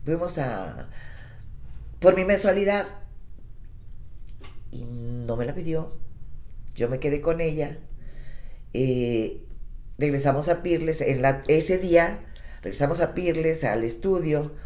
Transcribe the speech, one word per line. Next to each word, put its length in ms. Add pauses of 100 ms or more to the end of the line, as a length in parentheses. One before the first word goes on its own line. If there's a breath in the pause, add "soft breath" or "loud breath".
fuimos 320
a, 520 (1080 loud breath)
por 160
mi 100
mensualidad. 640 (1800)
Y 140
no 500
me 100
la 80
pidió. 440 (760)
Yo 140
me 100
quedé 220
con 200
ella. 360 (960 soft breath)
Eh, 680 (540)
regresamos 520
a 140
Pirles. 380
En 200
la, 260
ese 300
día 420 (420 loud breath)
regresamos 400
a 120
Pirles, 500
al 200
estudio. 680 (120)